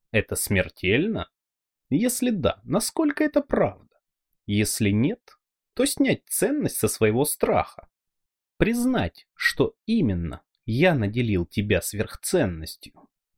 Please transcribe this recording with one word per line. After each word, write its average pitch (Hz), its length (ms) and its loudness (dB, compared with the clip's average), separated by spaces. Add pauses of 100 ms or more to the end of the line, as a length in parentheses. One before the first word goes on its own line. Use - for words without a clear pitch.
(100)
Это 104 240 -2
смертельно? 104 960 -2 (600)
Если 240 400 0
да, 156 340 -2
насколько 233 580 -2
это 294 200 0
правда? - 580 -4 (460)
Если 104 440 0
нет, 120 480 -2 (360)
то 247 120 0
снять 262 400 0
ценность 254 520 -2
со 110 100 2
своего 113 360 2
страха. - 640 -2 (680)
Признать, 240 760 0
что - 500 -2
именно 101 580 0 (220)
я 151 300 2
наделил 107 520 0
тебя 101 360 0
сверхценностью. - 1300 -4 (300)